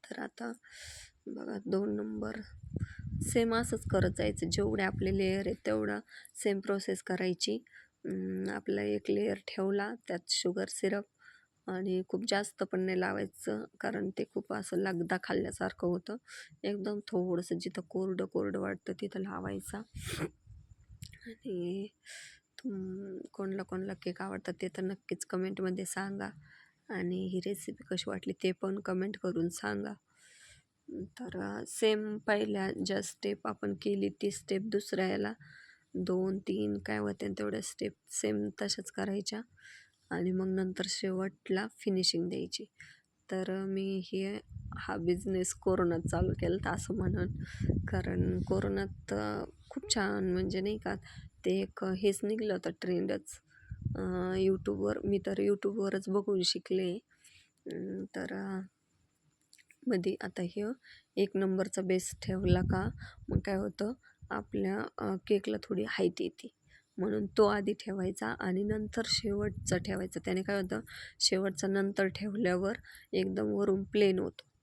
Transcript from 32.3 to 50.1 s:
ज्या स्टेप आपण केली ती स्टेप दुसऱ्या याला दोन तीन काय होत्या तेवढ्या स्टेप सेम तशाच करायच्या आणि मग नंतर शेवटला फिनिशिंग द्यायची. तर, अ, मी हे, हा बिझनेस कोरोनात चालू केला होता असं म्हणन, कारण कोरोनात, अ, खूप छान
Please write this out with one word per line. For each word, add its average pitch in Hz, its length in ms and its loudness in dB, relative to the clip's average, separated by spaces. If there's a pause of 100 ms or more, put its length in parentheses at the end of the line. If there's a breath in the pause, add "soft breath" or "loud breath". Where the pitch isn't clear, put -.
ज्या 202 160 0
स्टेप 202 460 -2
आपण 202 340 -2
केली 202 280 2
ती 202 220 -2
स्टेप 196 340 -2
दुसऱ्या 196 420 2
याला 202 260 2 (600 loud breath)
दोन 185 440 2
तीन 202 400 0
काय 214 180 -2
होत्या - 320 0
तेवढ्या 107 320 -2
स्टेप - 320 -4 (160)
सेम 208 400 0 (120)
तशाच 202 300 -4
करायच्या 202 500 -2 (680 loud breath)
आणि 175 200 2
मग 185 160 2
नंतर 185 400 0
शेवटला 190 800 0 (120)
फिनिशिंग 180 500 2
द्यायची. - 360 -4 (640 loud breath)
तर, 190 320 -2
अ, - 20 -2
मी 190 400 0
हे, 196 340 -2 (380)
हा - 200 -4
बिझनेस 180 560 2
कोरोनात 175 580 4
चालू 175 220 4
केला 175 220 2
होता 180 160 0
असं - 240 -2
म्हणन, 185 320 2 (600 loud breath)
कारण 180 520 2
कोरोनात, 190 720 0
अ, - 320 0 (240)
खूप 403 260 -2
छान 196 380 2